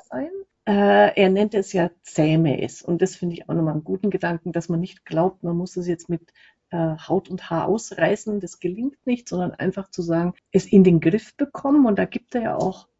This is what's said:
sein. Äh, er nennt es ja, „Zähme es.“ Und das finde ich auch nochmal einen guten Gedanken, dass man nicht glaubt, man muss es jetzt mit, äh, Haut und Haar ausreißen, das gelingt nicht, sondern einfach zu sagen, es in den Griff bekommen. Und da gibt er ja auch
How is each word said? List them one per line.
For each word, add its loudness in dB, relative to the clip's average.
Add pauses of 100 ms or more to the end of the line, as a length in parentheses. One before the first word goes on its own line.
(100)
sein. -8 (360)
Äh, 4
er 6
nennt 2
es -2
ja, 0 (120)
„Zähme 2
es.“ -10
Und -2
das -2
finde -6
ich -16
auch -4
nochmal -2
einen -6
guten -2
Gedanken, -4
dass -6
man -2
nicht -10
glaubt, -2
man -4
muss -6
es -6
jetzt -6
mit, -6 (380)
äh, -2 (120)
Haut -2
und -10
Haar -2
ausreißen, -2
das -14
gelingt -6
nicht, -2
sondern -4
einfach -6
zu -8
sagen, 0 (180)
es 2
in 8
den 8
Griff -2
bekommen. 2
Und 2
da 0
gibt -12
er -2
ja -4
auch -4 (120)